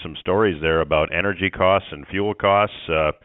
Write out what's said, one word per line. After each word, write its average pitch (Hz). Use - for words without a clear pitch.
some 78
stories 92
there 80
about 78
energy 92
costs 95
and 73
fuel 101
costs. 101
Uh, 78